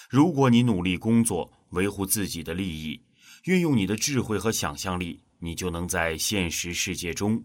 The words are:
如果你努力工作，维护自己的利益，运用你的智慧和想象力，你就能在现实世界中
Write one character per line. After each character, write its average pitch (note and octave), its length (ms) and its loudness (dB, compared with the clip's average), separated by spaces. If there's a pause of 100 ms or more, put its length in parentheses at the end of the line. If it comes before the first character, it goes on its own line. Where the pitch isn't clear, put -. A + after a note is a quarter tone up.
如 D3 240 4
果 C3+ 180 4
你 A#2+ 120 8
努 G#2+ 220 2
力 F2+ 140 0
工 A2+ 260 4
作， F#2 280 -4 (180)
维 F#2+ 180 0
护 G2 180 -2
自 F#2+ 220 -2
己 E2 160 -8
的 E2 100 -8
利 F#2 160 -4
益， D#2 320 -8 (440)
运 F3+ 160 4
用 D#3 140 2
你 G2+ 120 2
的 G#2 80 0
智 C3 240 -2
慧 G#2+ 180 0
和 G#2+ 140 0
想 D2+ 260 -4
象 F#2 220 -4
力， F2 240 -8 (160)
你 E2 160 -6
就 F2+ 140 -4
能 E2+ 180 -4
在 E2 300 -2
现 F2+ 340 -2
实 F2 220 -6
世 F2+ 200 -4
界 E2+ 200 -6
中 G#2+ 320 -2